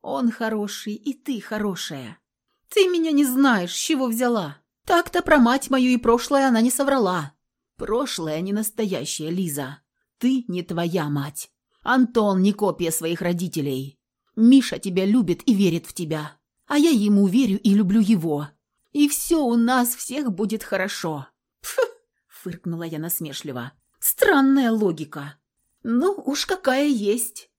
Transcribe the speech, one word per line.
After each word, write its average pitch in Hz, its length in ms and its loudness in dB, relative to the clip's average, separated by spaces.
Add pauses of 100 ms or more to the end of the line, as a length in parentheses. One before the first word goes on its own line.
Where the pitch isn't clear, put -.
Он 262 280 -2
хороший, 214 640 -6
и 269 200 -8
ты 240 260 -8
хорошая. 175 760 -8 (500)
Ты 381 200 4
меня 330 240 0
не 285 120 4
знаешь, 254 480 2
с - 60 -6
чего 262 280 0
взяла. 226 520 -2 (260)
Так-то 349 380 0
про 330 160 4
мать 254 320 4
мою 254 220 2
и 247 40 2
прошлое 247 520 2
она 233 120 4
не 240 100 2
соврала. 208 640 0 (440)
Прошлое 170 640 -4
не 190 120 -4
настоящее, 180 760 -4
Лиза. 147 480 -6 (400)
Ты 254 300 0
не 180 140 -6
твоя 170 460 -4
мать. 143 420 -6 (320)
Антон 226 600 2
не 202 100 4
копия 190 380 -2
своих 165 300 -4
родителей. 151 760 -4 (380)
Миша 240 420 6
тебя 190 260 -2
любит 208 420 0
и 247 80 4
верит 175 320 2
в - 60 -18
тебя. 156 440 -8 (300)
А 285 120 0
я 320 120 6
ему 208 360 4
верю 202 340 2
и 196 140 4
люблю 208 260 4
его. 165 480 0 (440)
И 294 160 2
всё 302 360 0
у 240 120 2
нас 240 380 2
всех 254 380 -6
будет 214 300 -4
хорошо». 180 640 -6 (340)
«Пф!» - 180 -8 (500)
фыркнула 170 560 -10
я 160 140 -8
насмешливо. 143 760 -8 (260)
«Странная 269 720 2
логика». 160 680 -4 (460)
«Ну 247 300 0 (140)
уж 285 200 -4
какая 285 400 -2
есть. 226 720 -2